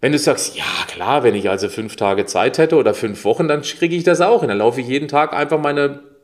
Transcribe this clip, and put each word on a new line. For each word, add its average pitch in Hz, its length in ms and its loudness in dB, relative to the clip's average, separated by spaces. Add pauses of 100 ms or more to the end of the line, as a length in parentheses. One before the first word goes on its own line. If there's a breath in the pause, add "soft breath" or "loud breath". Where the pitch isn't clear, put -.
Wenn 143 100 2
du 147 80 2
sagst, - 360 -2
"Ja - 80 -8 (240)
klar, 127 360 -2
wenn 110 120 4
ich 98 140 -2
also 98 180 -2
fünf 110 280 -8
Tage 98 300 0
Zeit 117 320 -2
hätte 160 180 4
oder 113 180 4
fünf 104 320 -6
Wochen, 113 220 2
dann 147 160 0
kriege 175 320 -2
ich 165 80 -2
das 175 180 4
auch 208 200 4
hin. 135 80 -2
Dann 101 100 0
laufe 117 200 2
ich 120 80 -6
jeden 143 200 -2
Tag 147 260 0
einfach 147 260 0
meine 143 420 -2 (220)